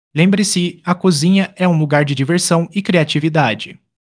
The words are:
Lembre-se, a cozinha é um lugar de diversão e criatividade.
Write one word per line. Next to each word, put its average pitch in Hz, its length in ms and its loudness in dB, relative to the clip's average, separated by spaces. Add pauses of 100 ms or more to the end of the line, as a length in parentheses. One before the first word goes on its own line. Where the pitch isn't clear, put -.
(120)
Lembre-se, 180 720 0
a 180 100 0
cozinha 185 640 0
é 180 120 0
um 170 100 2
lugar 147 260 2
de 143 100 -2
diversão 170 600 0
e 202 80 -4
criatividade. 151 960 -2 (300)